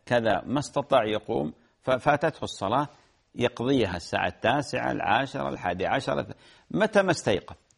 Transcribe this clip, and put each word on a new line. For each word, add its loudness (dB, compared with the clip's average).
كذا، 2
ما -2
استطاع 2
يقوم، -2
ففاتته 0
الصلاة، -2
يقضيها 0
الساعة -2
التاسعة، -2
العاشرة، 0
الحادي -4
عشرة، -2
متى 2
ما 2
استيقظ، -2